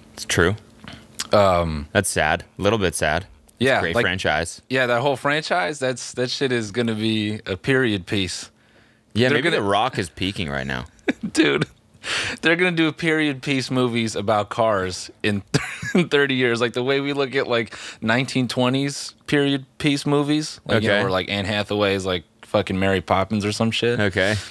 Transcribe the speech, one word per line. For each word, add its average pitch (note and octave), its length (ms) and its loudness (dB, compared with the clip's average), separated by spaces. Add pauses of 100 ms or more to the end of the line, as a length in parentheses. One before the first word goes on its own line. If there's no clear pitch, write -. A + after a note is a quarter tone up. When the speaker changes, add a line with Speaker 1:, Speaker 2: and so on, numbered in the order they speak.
(120)
Speaker 1:
it's - 140 -14
true. F#2 280 2 (760)
Speaker 2:
Um, F2 600 2
Speaker 1:
That's - 180 2
sad. D#2+ 340 0 (140)
A F2 40 -6
little G#2+ 160 2
bit F2+ 160 0
sad. D#2+ 280 0
It's - 380 -20
Speaker 2:
Yeah, B2 180 4
Speaker 1:
a - 20 2
great F2 140 -2
Speaker 2:
like, A#2+ 100 2
Speaker 1:
franchise. F2 640 0
Speaker 2:
yeah, C3 180 2
that A#2+ 140 2
whole C#3 160 2
franchise, D#3 600 -2
that's, B2+ 340 -4
that B2 180 -2
shit C3 220 -2
is A2+ 200 -2
gonna A#2 220 0
be G#2+ 520 -2
a F#2+ 100 -4
period A#2 500 0
piece. F#2+ 440 -4 (640)
Speaker 1:
Yeah, A#2+ 140 4
Speaker 2:
They're C#3+ 100 4
Speaker 1:
maybe E3 120 2
Speaker 2:
gonna D3 120 0
Speaker 1:
The G2+ 60 0
Rock G#2+ 300 2
is F#2 120 -4
peaking F#2 400 -4
right C2+ 160 -4
now. C2 180 -4 (220)
Speaker 2:
<laughs> - 260 -4
Dude, D3 340 2 (760)
they're E3 140 4
gonna F3+ 160 0
do D#3+ 200 2
period D#3 480 0
piece C3+ 300 -2
movies A#2 460 0
about G#2 340 0
cars G2 600 0 (120)
in G#2 180 0
<laughs> - 540 -6 (160)
thirty C#3+ 240 2
years. A#2+ 260 2
Like, A#2+ 140 0
the B2 100 -2
way C#3 160 2
we C#3+ 140 -4
look C3+ 200 -2
at, C#3 120 0
like, A#2 280 -2 (280)
nineteen B2+ 440 0
twenties C3+ 680 -2 (120)
period C#3 380 2 (140)
piece C#3+ 260 0
movies. D3 600 0
Like, A2 160 2
you G#2+ 60 2
know, G2+ 80 4
Speaker 1:
Okay. G#2+ 80 2
Speaker 2:
where, F#2+ 60 0
like, F#2 200 -2
Anne G2+ 160 -2
Hathaway G#2 480 0
is, F#2+ 100 -2
like, F2+ 200 -2 (180)
fucking G2 360 0
Mary G2 220 2
Poppins G2 460 0
or G#2 60 0
some A2+ 180 2
shit. A#2 300 0
Speaker 1:
Okay. G2+ 340 2 (160)